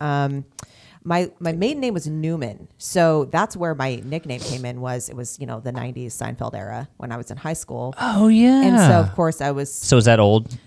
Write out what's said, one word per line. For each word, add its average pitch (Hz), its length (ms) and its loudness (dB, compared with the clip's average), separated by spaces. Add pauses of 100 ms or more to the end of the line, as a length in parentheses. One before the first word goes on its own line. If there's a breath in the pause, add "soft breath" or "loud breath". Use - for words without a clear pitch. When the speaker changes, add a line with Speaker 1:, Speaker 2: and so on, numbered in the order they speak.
Speaker 1:
Um, 143 440 -4 (600 loud breath)
my, 175 340 -2
my 165 140 -6
maiden 233 280 -2
name 254 140 -2
was 151 140 -6
Newman, 156 580 -6 (120)
so 160 480 2
that's 196 300 -2
where 170 180 -4
my 135 300 -4
nickname 139 360 -10
came 123 240 -8
in. 123 160 -10
Was, 127 300 -8
it - 60 -16
was, 123 220 -12
you 139 80 -12
know, 117 140 -10
the 123 100 -10
nineties 123 480 -10
Seinfeld 120 360 -8
era 113 420 -12
when 120 160 -12
I 120 60 -8
was 117 120 -14
in - 60 -14
high 156 160 -8
school. 123 480 -10
Speaker 2:
Oh, 220 280 2
yeah. 240 340 6
Speaker 1:
And 247 160 6
so, 151 220 8
of 95 140 0
course, 160 260 0
I 143 100 -2
was 139 220 -6
Speaker 2:
So - 260 2
is 110 80 6
that 117 120 8
old? 110 380 4 (100)